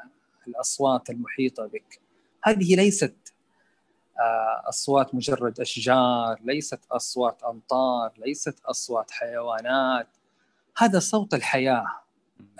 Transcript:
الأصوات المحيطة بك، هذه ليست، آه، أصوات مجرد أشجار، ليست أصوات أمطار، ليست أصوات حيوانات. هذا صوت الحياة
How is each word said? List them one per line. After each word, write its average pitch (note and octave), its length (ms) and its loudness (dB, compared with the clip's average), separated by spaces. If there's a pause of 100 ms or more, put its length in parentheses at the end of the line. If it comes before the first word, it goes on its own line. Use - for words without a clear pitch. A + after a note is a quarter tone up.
(480)
الأصوات B2+ 600 0
المحيطة A#2+ 560 -4
بك، - 340 -14 (440)
هذه F#3+ 320 4
ليست، G3 380 4 (1040)
آه، A2+ 500 0
أصوات C#3 460 0
مجرد B2 460 -2
أشجار، B2 840 2
ليست C#3+ 360 -4 (120)
أصوات A#2+ 500 -2
أمطار، A#2+ 680 -2 (140)
ليست C#3+ 380 -6
أصوات A#2+ 460 -4
حيوانات. A#2+ 1000 -2 (680)
هذا G3+ 220 4
صوت G#3 360 0
الحياة B2+ 520 0 (720)